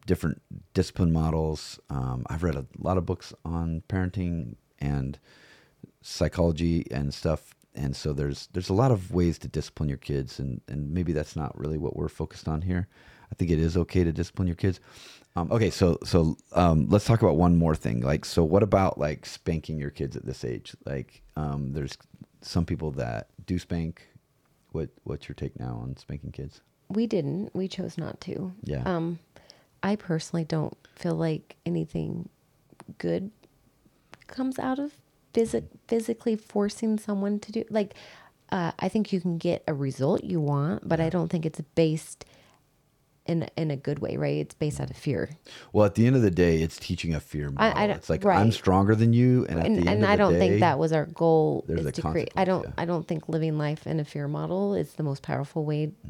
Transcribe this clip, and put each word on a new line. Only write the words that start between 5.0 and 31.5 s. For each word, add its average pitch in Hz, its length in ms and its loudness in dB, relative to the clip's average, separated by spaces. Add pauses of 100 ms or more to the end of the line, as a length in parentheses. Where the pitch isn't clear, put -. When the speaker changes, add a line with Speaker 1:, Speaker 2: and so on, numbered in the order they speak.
Speaker 1:
psychology 85 880 0
and 69 220 -4
stuff. - 420 -4 (200)
And 69 200 -4
so 73 180 -4
there's, 71 400 -4
there's 90 160 -6
a 95 60 2
lot 127 160 4
of 92 220 -2
ways 85 260 2
to - 100 -10
discipline 76 400 -4
your 67 100 -4
kids, 67 420 -6
and, 65 260 -6
and 71 260 -6
maybe 87 200 0
that's 73 240 -4
not 76 220 -6
really 76 200 -4
what 76 180 -6
we're 80 120 -4
focused - 400 -8
on 80 140 -2
here. 90 260 -2 (420)
I - 60 -12
think 87 160 0
it 78 80 4
is 82 160 2
okay 90 260 2
to 82 100 2
discipline 87 360 -2
your 85 80 -2
kids. 95 240 0 (560)
Um, 85 160 -2
okay, 110 180 4
so, 87 340 4
so, 82 320 4 (160)
um, 82 360 6
let's 104 160 4
talk 117 180 4
about 85 140 6
one 87 200 6
more 82 200 4
thing. 58 240 -2
Like, 67 240 0
so - 180 2
what 90 220 6
about, 98 340 2
like, 76 260 -4
spanking 80 540 -4
your 71 120 -6
kids 69 260 -6
at - 100 -12
this 65 180 -10
age? 60 300 -8 (100)
Like, - 380 -8 (140)
um, 71 360 -4
there's 71 240 -6 (460)
some 87 240 0
people 78 260 -4
that 58 360 -6 (180)
do 92 100 -2
spank. 85 460 -6 (680)
What, 78 160 -6 (160)
what's - 240 -10
your 69 80 -12
take - 220 -8
now 60 220 -8
on 65 160 -10
spanking 71 360 -12
kids? - 300 -14 (260)
Speaker 2:
We 220 180 -2
didn't. 180 480 -4
We 185 140 -4
chose 175 280 -8
not - 260 -8
to. - 300 -8 (120)
Speaker 1:
Yeah. - 200 -4
Speaker 2:
Um, 170 360 -4 (640)
I 196 100 0
personally 170 500 -4
don't 156 320 -4 (200)
feel 170 180 -2
like 160 400 -4 (100)